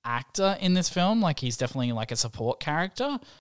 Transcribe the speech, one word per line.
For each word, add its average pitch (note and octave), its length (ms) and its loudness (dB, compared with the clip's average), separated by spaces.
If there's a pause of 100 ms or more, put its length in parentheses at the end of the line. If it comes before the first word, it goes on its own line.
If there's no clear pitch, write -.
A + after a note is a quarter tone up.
actor F#3+ 560 0
in F3+ 140 2
this F3+ 160 2
film. G#3 320 2
Like, E3 180 2
he's B2 160 -2
definitely, B2 360 -2
like, A2+ 200 -4
a A2+ 40 -4
support A2+ 440 -2
character, F#3+ 580 -2 (220)